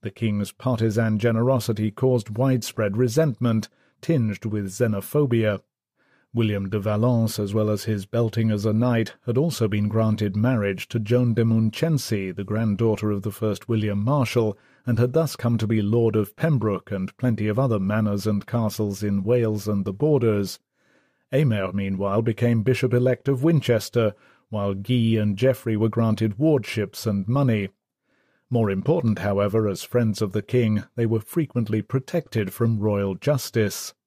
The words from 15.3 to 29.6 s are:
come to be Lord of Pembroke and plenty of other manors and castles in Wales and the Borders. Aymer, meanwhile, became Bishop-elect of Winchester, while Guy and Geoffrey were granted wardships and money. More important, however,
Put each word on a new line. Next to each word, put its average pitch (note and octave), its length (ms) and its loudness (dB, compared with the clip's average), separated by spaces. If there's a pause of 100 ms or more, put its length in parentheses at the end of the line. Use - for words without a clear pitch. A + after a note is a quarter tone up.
come A#2 240 0
to A2+ 80 -2
be A2 160 2
Lord A2+ 320 2
of G#2+ 220 -2
Pembroke A2 560 0
and F#2 240 -6
plenty A2 320 0
of G#2 100 0
other A#2 220 0
manors G2+ 440 0
and G#2 220 0
castles G#2 560 -2
in G2+ 220 -2
Wales A2 420 0
and G2+ 180 -2
the G2+ 80 -4
Borders. A2 680 0 (720)
Aymer, G#2+ 400 2
meanwhile, G2 500 -2
became A#2 400 0
Bishop-elect B2 680 0
of C3 140 0
Winchester, A#2+ 720 2 (360)
while G2+ 240 -2
Guy A2+ 440 2
and G#2 180 2
Geoffrey A#2+ 400 0
were A2 120 2
granted A2 480 0
wardships B2 720 0
and G2 200 -2
money. A2+ 440 2 (800)
More A2+ 200 2
important, G#2 500 0
however, G2+ 460 0